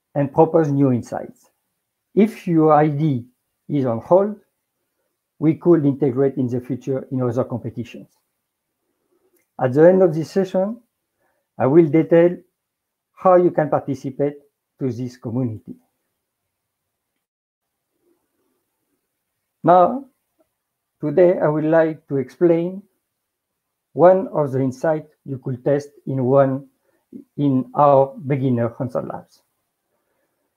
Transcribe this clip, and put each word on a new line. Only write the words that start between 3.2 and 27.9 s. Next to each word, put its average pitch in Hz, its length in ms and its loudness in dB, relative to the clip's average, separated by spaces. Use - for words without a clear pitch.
is 143 160 -4
on 113 140 -4
hold, 202 380 0
we 156 160 0
could 160 320 2
integrate 139 500 -2
in 127 120 -2
the 123 120 -6
future 131 520 -8
in 131 100 -6
other 123 220 -2
competitions. 110 640 -12
At 127 120 0
the 156 140 6
end 185 140 4
of 175 140 4
this 160 160 -6
session, 196 500 -4
I 120 80 0
will 160 180 6
detail 165 520 2
how 185 220 2
you 180 160 2
can 156 180 -2
participate 143 640 -6
to 135 120 -4
this 120 240 -12
community. 113 600 -8
Now, 185 420 4
today 175 380 2
I 160 100 -2
would 151 180 -2
like 160 420 0
to 139 100 -6
explain 170 640 -2
one 185 360 4
of 147 240 -4
the 131 60 -2
insights 151 540 -4
you 139 140 -12
could 127 260 -10
test 143 260 -2
in 135 160 -4
one, 135 440 0
in 135 380 -2
our 139 400 2